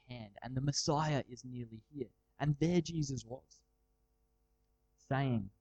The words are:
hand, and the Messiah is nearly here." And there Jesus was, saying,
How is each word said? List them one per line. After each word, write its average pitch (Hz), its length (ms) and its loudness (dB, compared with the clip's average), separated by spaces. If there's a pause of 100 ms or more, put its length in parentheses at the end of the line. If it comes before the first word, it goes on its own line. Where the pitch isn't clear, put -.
hand, 113 340 -14
and 131 140 -6
the 131 40 0
Messiah 143 680 2
is 123 160 -14
nearly 120 360 -10 (120)
here." 135 180 -6 (300)
And 147 180 2
there 175 220 6
Jesus 147 440 -2
was, 120 360 -14 (1500)
saying, 127 420 0 (100)